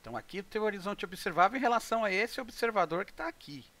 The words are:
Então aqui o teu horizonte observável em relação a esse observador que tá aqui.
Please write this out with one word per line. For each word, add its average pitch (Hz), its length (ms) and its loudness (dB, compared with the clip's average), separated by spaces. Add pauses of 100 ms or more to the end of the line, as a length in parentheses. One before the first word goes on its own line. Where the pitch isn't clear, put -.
Então - 160 -10
aqui - 220 -8
o 202 40 -6
teu 214 200 -2
horizonte 202 420 -2
observável 185 540 4
em - 20 0
relação 233 420 2
a 208 80 2
esse 202 300 0
observador 208 640 0
que - 80 -14
tá 320 160 -6
aqui. - 340 -12 (180)